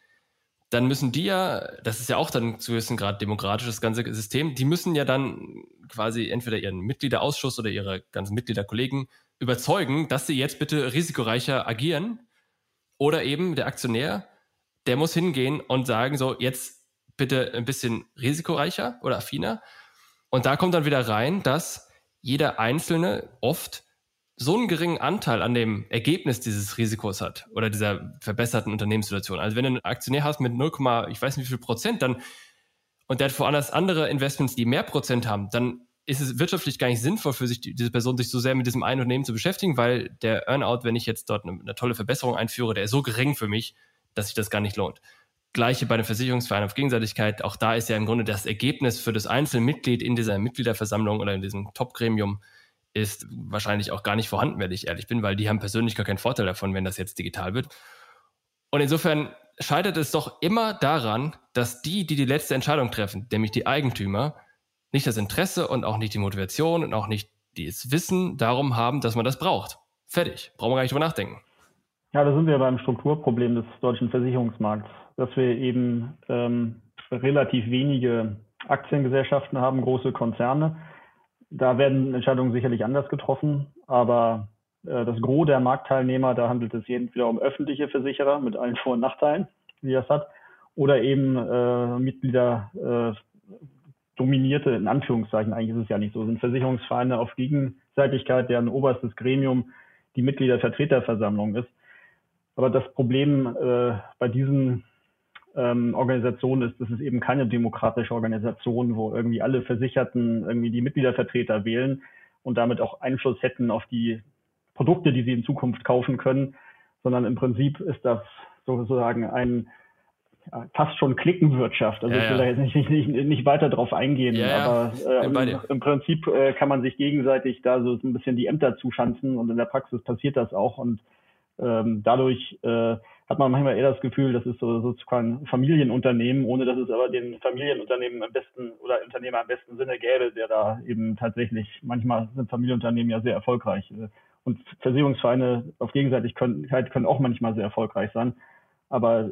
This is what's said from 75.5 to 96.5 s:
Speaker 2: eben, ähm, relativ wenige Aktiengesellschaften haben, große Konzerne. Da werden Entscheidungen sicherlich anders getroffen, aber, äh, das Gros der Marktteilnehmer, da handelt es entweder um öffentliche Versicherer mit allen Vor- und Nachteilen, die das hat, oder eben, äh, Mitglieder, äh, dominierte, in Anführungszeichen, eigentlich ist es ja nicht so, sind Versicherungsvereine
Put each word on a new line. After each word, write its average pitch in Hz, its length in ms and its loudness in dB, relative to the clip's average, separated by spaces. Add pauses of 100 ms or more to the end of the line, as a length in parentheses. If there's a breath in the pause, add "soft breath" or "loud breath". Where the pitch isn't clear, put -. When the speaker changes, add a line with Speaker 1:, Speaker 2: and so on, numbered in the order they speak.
Speaker 2:
eben, 123 640 0 (100)
ähm, 120 540 -2 (300)
relativ 131 580 2
wenige 123 680 2 (300)
Aktiengesellschaften 135 920 0
haben, 131 240 2
große 127 280 0
Konzerne. 127 640 0 (760 loud breath)
Da 127 280 2
werden 135 360 4
Entscheidungen 127 380 2
sicherlich 120 320 0
anders 135 240 0
getroffen, 143 600 0 (180)
aber, 117 600 4 (360)
äh, 135 200 -2
das 113 160 -2
Gros 135 260 4
der 135 140 6
Marktteilnehmer, 131 760 2
da 120 140 2
handelt 120 260 -2
es 113 140 -6
entweder 123 400 0
um 113 100 2
öffentliche 139 500 -2
Versicherer 139 520 2
mit 117 160 -2
allen 123 200 -2
Vor- 127 180 0
und 117 60 0
Nachteilen, 151 460 2 (360)
die 135 100 -2
das 131 160 0
hat, 147 180 2 (480 loud breath)
oder 139 280 4
eben, 135 340 4
äh, 123 600 0
Mitglieder, 123 760 0
äh, 120 460 -2 (960)
dominierte, 135 540 2
in 107 160 0
Anführungszeichen, 110 680 0
eigentlich 113 220 -2
ist 117 80 -2
es 104 40 -12
ja 110 80 -2
nicht 104 160 -2
so, 113 140 -4
sind 113 140 -2
Versicherungsvereine 127 800 0